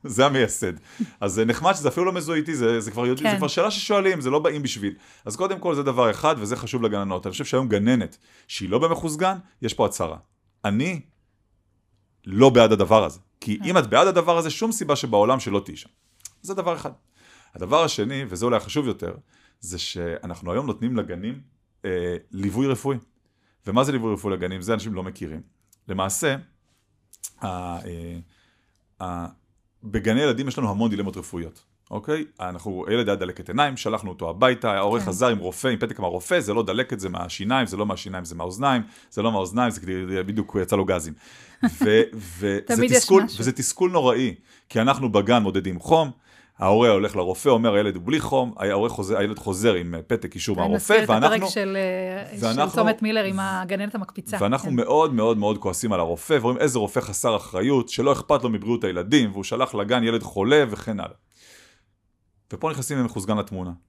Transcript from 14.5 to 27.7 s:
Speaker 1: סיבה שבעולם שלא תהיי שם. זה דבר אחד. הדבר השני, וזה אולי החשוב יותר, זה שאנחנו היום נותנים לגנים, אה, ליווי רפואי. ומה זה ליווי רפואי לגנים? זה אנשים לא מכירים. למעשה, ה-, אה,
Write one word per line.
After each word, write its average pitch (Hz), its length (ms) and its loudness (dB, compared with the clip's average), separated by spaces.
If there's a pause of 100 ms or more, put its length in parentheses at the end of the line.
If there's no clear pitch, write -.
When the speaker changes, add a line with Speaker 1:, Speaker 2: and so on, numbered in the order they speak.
Speaker 1:
סיבה 143 240 0
שבעולם 117 440 2
שלא 101 260 -2
תהיי - 120 -14
שם. - 120 -20 (520)
זה 185 120 -10
דבר 175 220 -2
אחד. 151 160 -10 (640)
הדבר 107 280 2
השני, 135 460 -2
וזה 92 160 -4
אולי 120 120 4
החשוב 131 300 -2
יותר, 92 260 -6 (460)
זה 87 200 -12
שאנחנו 87 720 -8
היום 123 140 -2
נותנים 120 320 -2
לגנים, 98 420 -6 (460)
אה, 101 40 -4 (420)
ליווי 101 360 -2
רפואי. 135 300 -2 (680)
ומה 110 160 2
זה 139 80 0
ליווי 113 220 0
רפואי 98 200 -2
לגנים? 92 280 -4
זה 104 120 -2
אנשים 104 200 -4
לא 92 100 -6
מכירים. 82 380 -10 (460)
למעשה, 101 480 -2 (1080)
ה-, 107 60 -6
אה, 87 680 -10 (840)